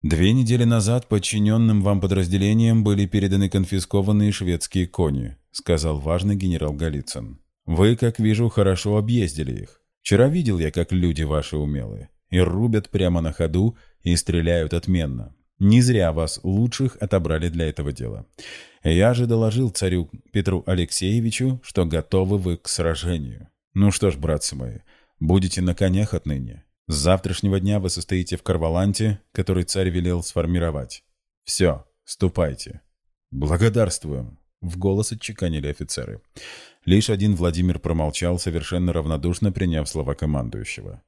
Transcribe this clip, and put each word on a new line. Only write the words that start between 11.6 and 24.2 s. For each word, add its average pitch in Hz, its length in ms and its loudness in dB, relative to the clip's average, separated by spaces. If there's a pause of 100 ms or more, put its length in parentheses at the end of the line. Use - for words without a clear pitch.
И 90 100 2
рубят 104 520 2
прямо 90 300 2
на 80 120 -2
ходу, 90 420 0 (280)
и 87 120 2
стреляют 82 600 0
отменно. 76 600 -2 (240)
Не 107 220 6
зря 110 300 4
вас, 78 320 -2
лучших, 117 560 0
отобрали 85 500 0
для 82 180 -2
этого 71 240 -4
дела. 60 340 -10 (580)
Я 92 300 4
же 123 120 0
доложил 113 440 2
царю 90 400 -2 (220)
Петру 95 340 0
Алексеевичу, 110 1000 0
что 90 220 0
готовы 92 520 0
вы 90 200 -2
к - 100 -14
сражению. 82 840 -4 (240)
Ну 101 180 4
что 95 200 2
ж, 69 60 -4
братцы 73 380 -2